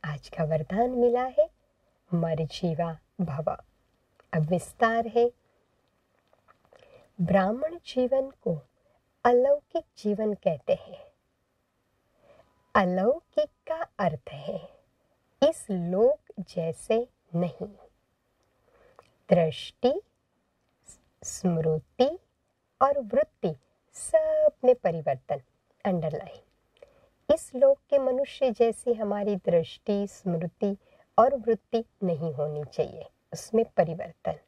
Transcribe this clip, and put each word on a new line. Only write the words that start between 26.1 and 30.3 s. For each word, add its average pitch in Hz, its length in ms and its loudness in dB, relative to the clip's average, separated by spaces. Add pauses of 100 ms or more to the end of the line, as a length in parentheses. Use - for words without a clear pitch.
इस - 220 -2
लोक 269 240 6 (100)
के 277 100 4
मनुष्य 262 520 0
जैसी 233 420 2
हमारी 208 420 -2
दृष्टि, 190 720 0
स्मृति 180 680 -4 (420)